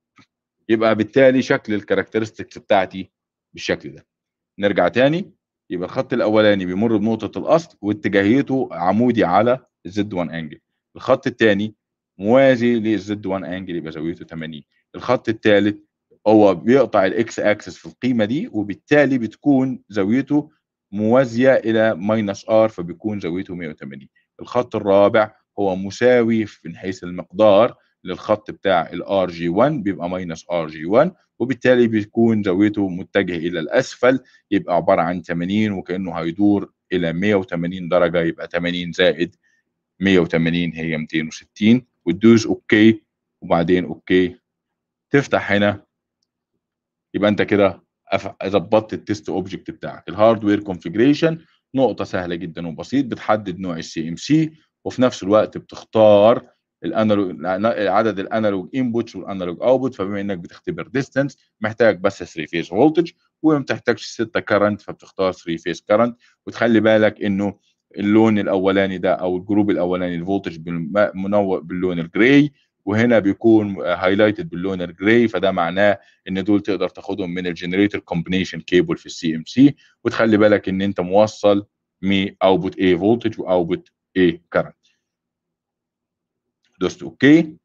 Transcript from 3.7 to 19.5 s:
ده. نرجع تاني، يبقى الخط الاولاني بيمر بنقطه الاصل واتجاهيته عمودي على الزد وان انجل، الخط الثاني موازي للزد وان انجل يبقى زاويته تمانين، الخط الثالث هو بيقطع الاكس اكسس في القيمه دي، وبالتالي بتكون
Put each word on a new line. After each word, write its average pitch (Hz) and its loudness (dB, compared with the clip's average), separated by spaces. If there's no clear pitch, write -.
ده. - -20
نرجع 95 0
تاني، 143 0
يبقى 90 -6
الخط 131 -6
الاولاني 107 2
بيمر 104 0
بنقطه 104 -4
الاصل - -2
واتجاهيته 107 0
عمودي 98 0
على 104 0
الزد 101 -6
وان 87 -4
انجل، 80 -12
الخط 131 0
الثاني 107 0
موازي 120 4
للزد 104 -4
وان 95 -6
انجل 90 -10
يبقى 80 -8
زاويته 82 -8
تمانين، 80 -12
الخط 120 -4
الثالث 104 2
هو 107 6
بيقطع 107 2
الاكس 107 -4
اكسس 104 -2
في - -20
القيمه 113 -2
دي، 151 -4
وبالتالي 131 0
بتكون 131 -2